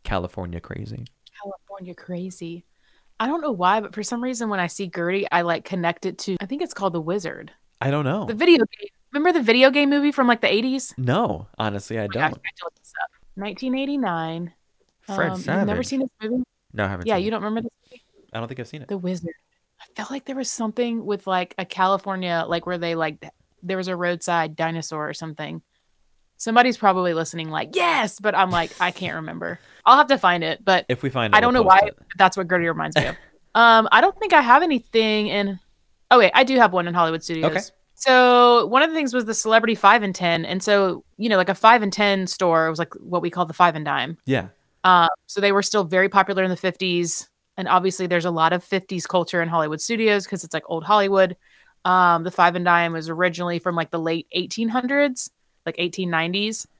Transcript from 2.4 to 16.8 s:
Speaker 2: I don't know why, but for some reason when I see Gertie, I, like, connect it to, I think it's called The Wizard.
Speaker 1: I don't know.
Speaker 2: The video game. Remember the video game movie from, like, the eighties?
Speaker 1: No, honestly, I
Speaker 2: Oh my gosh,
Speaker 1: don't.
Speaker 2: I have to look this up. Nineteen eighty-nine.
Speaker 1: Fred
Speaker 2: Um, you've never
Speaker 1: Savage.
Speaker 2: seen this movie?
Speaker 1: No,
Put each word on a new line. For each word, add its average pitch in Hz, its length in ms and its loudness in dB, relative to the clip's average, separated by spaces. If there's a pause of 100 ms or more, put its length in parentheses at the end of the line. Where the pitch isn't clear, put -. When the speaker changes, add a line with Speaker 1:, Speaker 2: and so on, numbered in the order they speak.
Speaker 2:
I 226 60 -2
don't 320 140 -4
know 294 120 -4
why, 190 280 0
but 202 140 -14
for 214 80 -8
some 240 200 -6
reason 233 260 -6
when 202 120 -4
I 175 60 -2
see 185 220 -8
Gertie, 180 420 -4
I, 170 120 0
like, 170 220 -2
connect 175 420 -4
it - 120 -8
to, 190 220 -6
I 202 60 -10
think 277 160 -10
it's - 120 -8
called 294 180 -4
The 170 80 -4
Wizard. 165 520 -8 (280)
Speaker 1:
I 135 100 -2
don't 147 140 -2
know. 190 220 -2
Speaker 2:
The 220 80 -6
video 330 240 2
game. - 300 -6 (240)
Remember 302 260 0
the 262 60 0
video 254 260 6
game 277 200 2
movie 285 220 2
from, 269 140 2
like, 233 140 2
the - 120 2
eighties? 254 460 -2
Speaker 1:
No, 127 480 -2 (120)
honestly, 107 400 -6
I 107 60 -4
Speaker 2:
Oh 104 40 -6
my 101 60 -10
gosh, - 0 -
Speaker 1:
don't. 123 80 -2
Speaker 2:
I 147 260 -4
have - 80 -16
to 175 80 -18
look 170 120 -12
this - 160 -20 (100)
up. - 80 -10 (260)
Nineteen 208 400 -6
eighty-nine. 175 760 -4 (500)
Speaker 1:
Fred 185 300 -4
Speaker 2:
Um, 185 60 -8
you've 180 80 -10
never 196 220 -2
Speaker 1:
Savage. 247 180 -4
Speaker 2:
seen 269 140 -4
this 262 100 -4 (100)
movie? 233 220 -4 (300)
Speaker 1:
No, 107 120 -4